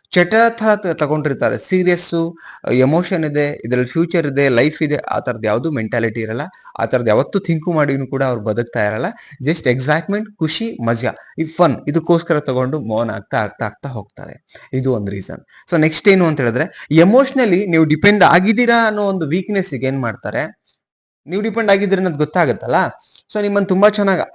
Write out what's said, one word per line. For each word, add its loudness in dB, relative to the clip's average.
ಚಟ 2
ಥರ 0
ತ-, -10
ತಗೊಂಡಿರ್ತಾರೆ. -2
ಸೀರಿಯಸ್ಸು, -2
ಎಮೋಷನ್ 2
ಇದೆ, -2
ಇದ್ರಲ್ಲಿ 0
ಫ್ಯೂಚರ್ 0
ಇದೆ, 2
ಲೈಫ್ 2
ಇದೆ, -2
ಆ -4
ಥರದ್ದು -4
ಯಾವ್ದು 0
ಮೆಂಟಾಲಿಟಿ -2
ಇರಲ್ಲ. -6
ಆ 0
ಥರದ್ದು 0
ಯಾವತ್ತೂ 2
ಥಿಂಕು -2
ಮಾಡಿನೂ 0
ಕೂಡ -2
ಅವ್ರು -2
ಬದುಕ್ತಾ -2
ಇರಲ್ಲ. -4
Just 0
ಎಕ್ಸೈಟ್ಮೆಂಟ್, -2
ಖುಷಿ, -4
ಮಜಾ, -2
ಈ -2
ಫನ್, 0
ಇದಕ್ಕೋಸ್ಕರ 0
ತಗೊಂಡು -2
ಮೌನ -2
ಆಗ್ತಾ, -6
ಆಗ್ತಾ, -4
ಆಗ್ತಾ -10
ಹೋಗ್ತಾರೆ. -14
ಇದು 0
ಒಂದು -4
ರೀಸನ್. -10
So 2
ನೆಕ್ಸ್ಟ್ 2
ಏನು 6
ಅಂತ 0
ಹೇಳಿದ್ರೆ, -4
ಎಮೋಷನಲಿ 4
ನೀವು 4
ಡಿಪೆಂಡ್ 4
ಆಗಿದ್ದೀರಾ 4
ಅನ್ನೋ -2
ಒಂದು -2
ವೀಕ್ನೆಸ್ಸಿಗೆ -2
ಏನ್ -2
ಮಾಡ್ತಾರೆ, -6
ನೀವು -4
ಡಿಪೆಂಡ್ 0
ಆಗಿದ್ದೀರಿ 2
ಅನ್ನೋದು -2
ಗೊತ್ತಾಗತ್ತಲ್ಲ. 0
So -2
ನಿಮ್ಮನ್ನ 0
ತುಂಬಾ 4
ಚೆನ್ನಾಗ್ 0